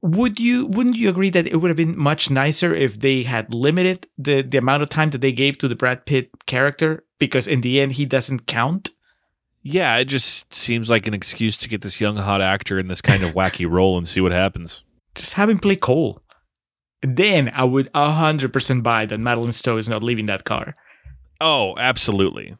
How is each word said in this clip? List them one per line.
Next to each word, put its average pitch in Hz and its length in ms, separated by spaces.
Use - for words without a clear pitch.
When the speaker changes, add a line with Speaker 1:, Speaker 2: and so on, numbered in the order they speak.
Speaker 1:
would 208 360
you, 240 280
wouldn't 240 300
you 226 140
agree 185 200
that 175 180
it 160 80
would 165 120
have 160 80
been 165 220
much 151 320
nicer 147 440
if 104 260
they 135 220
had 120 300
limited 175 540
the, 139 260
the 131 160
amount 131 240
of 147 60
time 156 220
that 135 100
they 135 120
gave 135 260
to 139 100
the 117 80
Brad 127 300
Pitt 135 240
character? 143 580
Because 139 280
in 151 160
the 127 180
end, 139 120
he 139 140
doesn't 131 400
count? 139 440
Speaker 2:
Yeah, 147 280
it 127 80
just - 500
seems 117 340
like 113 200
an 107 60
excuse 107 420
to - 120
get 110 120
this - 200
young, 107 180
hot 98 220
actor 95 380
in 92 80
this 90 140
kind 95 240
of 85 80
wacky 90 360
<laughs> - 0
role 90 300
and 85 100
see - 120
what 92 100
happens. 90 540
Speaker 1:
Just - 160
have 202 180
him 208 80
play 196 160
Cole. 139 480
Then 143 500
I 131 120
would 135 280
a 147 200
hundred 156 400
percent 127 320
buy 113 220
that 107 120
Madeleine 120 340
Stowe 117 240
is 110 120
not 110 160
leaving 113 220
that 98 180
car. - 320
Speaker 2:
Oh, 135 380
absolutely. 101 800